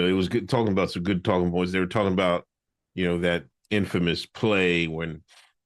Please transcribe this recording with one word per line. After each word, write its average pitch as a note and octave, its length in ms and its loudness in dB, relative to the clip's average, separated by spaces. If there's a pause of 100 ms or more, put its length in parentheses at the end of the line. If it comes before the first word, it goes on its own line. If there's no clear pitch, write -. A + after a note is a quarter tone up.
know, F2+ 60 2
it F#2 60 2
was F#2+ 160 2
good A#2 200 -2
talking A2+ 240 2
about F#2 180 0
some F2+ 140 -6
good F#2 200 -2
talking F2+ 280 2
points. F2+ 200 0
They F#2 60 0
were F#2 80 2
talking G2 260 0
about, F2+ 320 2 (520)
you F#2 100 -2
know, F2 140 0
that F2 240 0 (260)
infamous F2+ 560 0
play F2+ 600 0
when D#2+ 340 -8 (440)